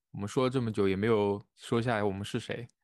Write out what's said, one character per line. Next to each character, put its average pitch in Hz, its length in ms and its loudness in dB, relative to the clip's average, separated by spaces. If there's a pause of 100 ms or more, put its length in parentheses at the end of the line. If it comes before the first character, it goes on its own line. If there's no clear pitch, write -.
(140)
我 - 40 -10
们 101 100 -4
说 127 180 0
了 127 40 2
这 131 100 0
么 117 120 -2
久 101 160 2
也 95 80 4
没 98 100 0
有 101 340 4 (160)
说 - 240 -2
下 117 160 0
来 104 60 0
我 104 80 0
们 98 160 -4
是 117 140 -6
谁。 113 280 -8 (160)